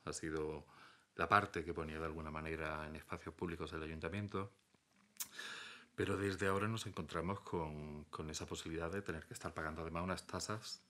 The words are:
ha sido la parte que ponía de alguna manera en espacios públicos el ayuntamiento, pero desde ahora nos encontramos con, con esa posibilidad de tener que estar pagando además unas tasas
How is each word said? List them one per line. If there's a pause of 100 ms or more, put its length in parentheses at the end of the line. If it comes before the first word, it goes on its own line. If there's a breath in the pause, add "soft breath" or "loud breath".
ha
sido (520 loud breath)
la
parte
que
ponía
de
alguna
manera
en
espacios
públicos
el
ayuntamiento, (1400 loud breath)
pero
desde
ahora
nos
encontramos
con,
con
esa
posibilidad
de
tener
que
estar
pagando
además
unas
tasas